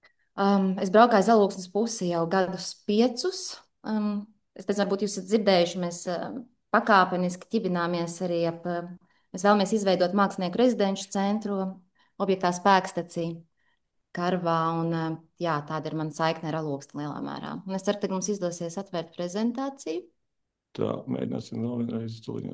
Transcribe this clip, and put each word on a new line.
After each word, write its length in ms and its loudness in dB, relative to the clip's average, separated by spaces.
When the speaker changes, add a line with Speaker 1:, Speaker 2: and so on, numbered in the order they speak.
Speaker 1:
um, 420 4
es 140 -2
braukāju 320 8
uz 80 4
Alūksnes 400 4
pusi 380 -2
jau 180 0
gadus 420 0
piecus. 560 2
Um, 460 -4
es 140 -14
nezinu, 180 2
varbūt 200 -2
jūs 120 0
esat 140 -8
dzirdējuši, 500 4
mēs, 200 -2
um, 300 -8
pakāpeniski 800 2
ķibināmies 720 -2
arī 240 0
ap, 240 -4
um, 220 -6
mēs 120 -2
vēlamies 280 4
izveidot 400 2
mākslinieku 480 2
rezidenču 480 2
centru 480 -2
objektā 340 2
Spēkstacija 880 2
Karvā, 440 0
un, 100 0
um, 240 -2
jā, 140 0
tāda 240 -6
ir 80 -6
mana 160 -4
saikne 380 -2
ar 100 -2
Alūksni 400 -6
lielā 240 -8
mērā. 300 -8
Un 80 -8
es 140 -4
ceru, 160 -2
ka 100 -2
mums 160 -2
izdosies 480 -6
atvērt 400 -8
prezentāciju. 880 -4
Speaker 2:
Tā, 180 -2
mēģināsim 560 -4
vēl 160 -4
vienreiz, 400 -6
tūliņ 320 -10